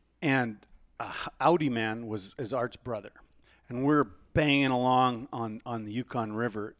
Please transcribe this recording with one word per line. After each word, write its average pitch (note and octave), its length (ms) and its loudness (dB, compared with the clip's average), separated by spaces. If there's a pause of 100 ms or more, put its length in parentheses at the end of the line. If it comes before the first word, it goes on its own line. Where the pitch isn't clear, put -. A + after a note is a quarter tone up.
(220)
and, B2+ 360 0 (400)
uh, A2 140 -8 (280)
Audi D3+ 280 4
Man A#2 400 -2
was, G2+ 300 -6
is A2+ 140 -6
Art's B2 240 -2
brother, G#2+ 360 -10 (560)
and B2 160 -4
we're D3 200 4 (280)
banging C#3+ 380 4
along B2+ 640 2
on, A2+ 320 -6
on A2+ 200 -6
the G#2 80 -10
Yukon A#2 400 -4
River, G#2+ 480 -4